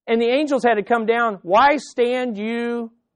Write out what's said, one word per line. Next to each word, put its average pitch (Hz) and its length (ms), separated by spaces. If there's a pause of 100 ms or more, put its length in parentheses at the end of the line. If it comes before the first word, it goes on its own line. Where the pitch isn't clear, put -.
And 226 160
the 233 60
angels 269 340
had 233 120
to 202 100
come 233 200
down. 226 380
"Why 247 360
stand 247 600
you 233 540 (240)